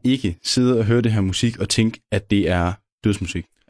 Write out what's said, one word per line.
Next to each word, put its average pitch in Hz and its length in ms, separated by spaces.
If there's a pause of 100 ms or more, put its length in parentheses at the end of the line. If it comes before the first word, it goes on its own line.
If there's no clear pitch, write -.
ikke 123 380
sidde 123 360
og 113 60
høre 117 180
det 113 100
her 107 80
musik 98 380
og - 100
tænke, 113 320 (120)
at 101 180
det 101 180
er 87 240 (320)
dødsmusik. 92 420 (240)